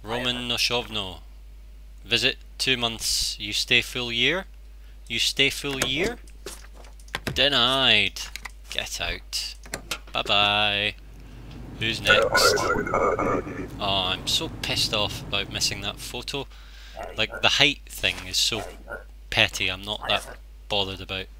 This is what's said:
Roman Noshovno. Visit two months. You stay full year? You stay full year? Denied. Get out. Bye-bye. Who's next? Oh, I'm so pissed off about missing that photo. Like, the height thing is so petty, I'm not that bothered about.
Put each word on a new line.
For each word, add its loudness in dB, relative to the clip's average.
Roman -2
Noshovno. -2
Visit 2
two 4
months. 0
You -4
stay 6
full -4
year? 2
You -2
stay 4
full -4
year? 0
Denied. 6
Get -4
out. -4
Bye-bye. 4
Who's 0
next? 6
Oh, 2
I'm 2
so 2
pissed 0
off 0
about -2
missing -2
that -6
photo. -6
Like, 0
the 8
height 6
thing 0
is 0
so 2
petty, 2
I'm -4
not -6
that 0
bothered 0
about. -6